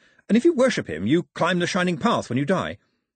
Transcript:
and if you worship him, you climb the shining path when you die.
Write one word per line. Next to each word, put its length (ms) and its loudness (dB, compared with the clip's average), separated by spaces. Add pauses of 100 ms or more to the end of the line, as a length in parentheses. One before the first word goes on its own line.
(280)
and 100 4
if 80 2
you 80 6
worship 340 0
him, 200 -6
you 160 2 (100)
climb 260 0
the 80 0
shining 300 -2
path 320 -2
when 80 -2
you 80 -2
die. 320 -2 (380)